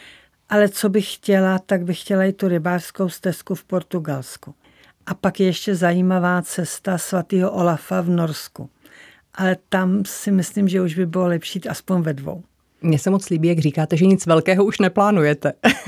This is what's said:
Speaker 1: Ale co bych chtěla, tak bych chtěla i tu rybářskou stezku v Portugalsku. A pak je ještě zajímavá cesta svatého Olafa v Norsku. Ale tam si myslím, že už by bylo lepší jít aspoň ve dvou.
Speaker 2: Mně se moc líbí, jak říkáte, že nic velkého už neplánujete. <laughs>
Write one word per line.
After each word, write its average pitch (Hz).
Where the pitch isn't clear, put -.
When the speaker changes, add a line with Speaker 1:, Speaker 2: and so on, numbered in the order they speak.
Speaker 1:
Ale 208
co 202
bych 196
chtěla, 190
tak 185
bych 175
chtěla 190
i 190
tu 196
rybářskou 175
stezku -
v -
Portugalsku. 156
A -
pak -
je 196
ještě 185
zajímavá 180
cesta -
svatého 185
Olafa 180
v 170
Norsku. 160
Ale 185
tam 190
si -
myslím, 190
že 185
už 170
by 185
bylo 175
lepší 170
jít 175
aspoň -
ve 156
dvou. 151
Speaker 2:
Mně 160
se -
moc 196
líbí, 165
jak 170
říkáte, 156
že 175
nic 190
velkého 175
už 214
neplánujete. 185
<laughs> -